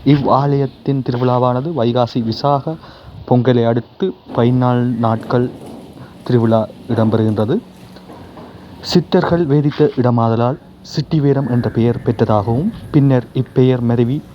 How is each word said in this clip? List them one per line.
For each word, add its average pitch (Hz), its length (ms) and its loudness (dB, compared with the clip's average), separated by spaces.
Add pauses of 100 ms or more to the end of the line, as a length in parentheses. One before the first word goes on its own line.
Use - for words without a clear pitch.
இவ்வாலயத்தின் 139 960 0
திருவிழாவானது 123 680 0
வைகாசி 120 520 0
விசாக 139 500 -2 (540)
பொங்கலை 120 380 2
அடுத்து 120 480 -4 (220)
பதினாலு 123 480 2 (120)
நாட்கள் 117 540 -2 (760)
திருவிழா 113 440 2 (200)
இடம்பெறுகின்றது. 110 680 0 (1200)
சித்தர்கள் 175 680 0
வேதித்த 147 500 2
இடமாதலால் 120 600 0 (240)
சிட்டிவேரம் 139 680 -2
என்ற 120 180 0
பெயர் 117 340 0
பெற்றதாகவும், 117 720 0 (180)
பின்னர் 135 440 2
இப்பெயர் 127 460 0
மருவி 120 420 0 (120)